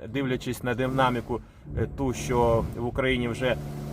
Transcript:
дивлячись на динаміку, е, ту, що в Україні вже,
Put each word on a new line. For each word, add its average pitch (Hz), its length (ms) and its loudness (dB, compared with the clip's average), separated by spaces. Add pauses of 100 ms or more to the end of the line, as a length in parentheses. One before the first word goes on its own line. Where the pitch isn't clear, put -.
дивлячись 127 540 -2
на 123 120 0
динаміку, 123 680 2 (340)
е, 92 200 0
ту, 135 180 0
що 120 500 4 (120)
в 117 80 -4
Україні 123 440 0
вже, 117 280 0 (360)